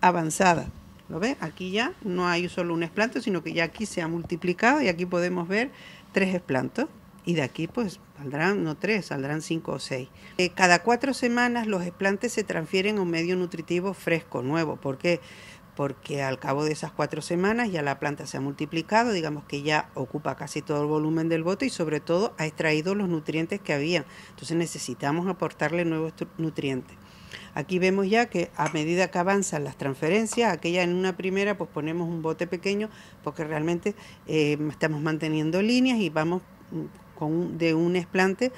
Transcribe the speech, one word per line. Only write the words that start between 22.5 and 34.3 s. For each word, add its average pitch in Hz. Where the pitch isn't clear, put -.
los 202
nutrientes 165
que 175
había. 151
Entonces 160
necesitamos 156
aportarle 170
nuevos 160
tu-, 170
nutrientes. 147
Aquí 180
vemos 190
ya 233
que 175
a 156
medida 170
que 180
avanzan 190
las 139
transferencias, 208
aquella 170
en 175
una 185
primera, 196
pues 165
ponemos 165
un 165
bote 160
pequeño 196
porque 147
realmente, 165
eh, 147